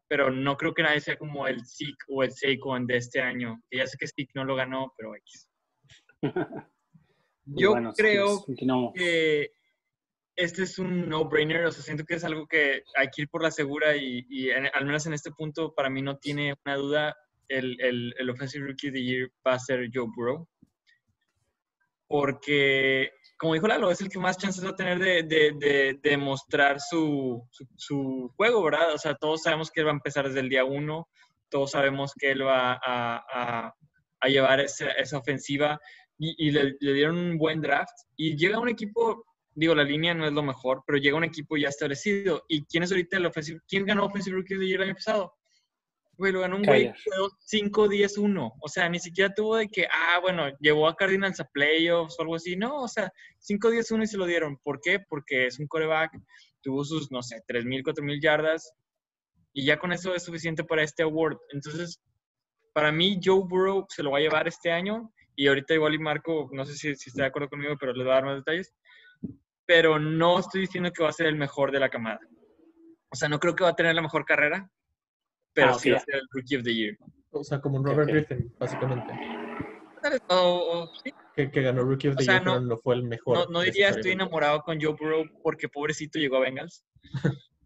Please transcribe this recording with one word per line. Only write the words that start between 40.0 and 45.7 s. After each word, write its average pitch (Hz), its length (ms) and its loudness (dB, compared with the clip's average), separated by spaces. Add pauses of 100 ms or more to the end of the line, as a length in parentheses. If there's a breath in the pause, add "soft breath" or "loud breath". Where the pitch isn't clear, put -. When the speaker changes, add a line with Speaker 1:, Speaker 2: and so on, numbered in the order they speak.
Speaker 1:
no 160 120 -2
es 147 60 0
lo 147 120 0
mejor, 131 420 -4
pero 147 120 2
llega 143 180 2
un 165 80 0
equipo 156 320 -6
ya 143 140 0
establecido. 160 760 -2
¿Y 151 200 -2
quién 170 180 0
es 180 80 -2
ahorita 180 240 0
el 180 100 0
offensive, 160 400 -6
quién 196 180 -2
ganó 202 200 2
Offensive 196 320 -4
Rookie 190 180 -6
of 190 60 -4
the 190 80 -2
Year 190 120 -2
el 190 100 -2
año 190 40 -6
pasado? 208 380 -2 (840)